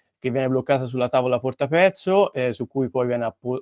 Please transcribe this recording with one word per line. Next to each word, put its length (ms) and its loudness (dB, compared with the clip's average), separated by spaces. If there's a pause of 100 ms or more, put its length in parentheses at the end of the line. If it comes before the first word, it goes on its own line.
(200)
che 120 -4
viene 160 0
bloccata 380 0
sulla 240 -2
tavola 300 2
portapezzo, 920 0
eh, 200 -2
su 140 -6
cui 220 -2
poi 180 0
viene 180 -2
appo-, 360 -6